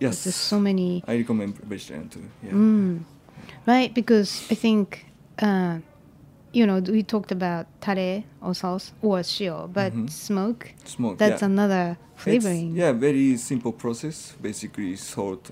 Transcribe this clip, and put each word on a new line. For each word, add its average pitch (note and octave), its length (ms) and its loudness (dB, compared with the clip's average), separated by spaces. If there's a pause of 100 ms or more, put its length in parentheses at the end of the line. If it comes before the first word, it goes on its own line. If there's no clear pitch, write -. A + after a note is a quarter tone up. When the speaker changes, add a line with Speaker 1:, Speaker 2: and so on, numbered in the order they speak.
Speaker 1:
Yes. C3 240 -2
Speaker 2:
There's F3+ 100 -2
so - 240 0
many. F#3 480 2
Speaker 1:
I A3+ 100 0
recommend G#2+ 420 -2
vegetarian F#2+ 500 -12
too. - 140 -18 (200)
Yeah. G3 80 -12
Speaker 2:
Mm. G3 520 4 (640)
Right, B3 280 4
because G#3+ 580 2
I A3+ 40 2
think, G#3+ 500 0 (340)
uh, F#3 380 2 (760)
you A#3 160 6
know, F#3+ 120 4
we G3 220 2
talked G3+ 300 -2
about F3 360 -2 (140)
tare F#3+ 420 -2 (180)
or F#3 120 -4
sauce F#3 380 -4 (100)
or G3+ 180 2
shio, E3+ 520 -6
but F#3 220 0
Speaker 1:
Mm-hmm. A2+ 140 -2
Speaker 2:
smoke, G3+ 680 -4 (100)
Speaker 1:
Smoke, - 340 -4
Speaker 2:
that's G#3+ 240 2
Speaker 1:
yeah. G#3 40 2
Speaker 2:
another G3 520 2 (180)
Speaker 1:
It's, - 80 -20
Speaker 2:
flavoring. F3+ 520 2
Speaker 1:
yeah, E3+ 160 4
very C3+ 460 4
simple B2 340 -4
process. - 720 -8
Basically, G2+ 560 -6
salt G2 540 -6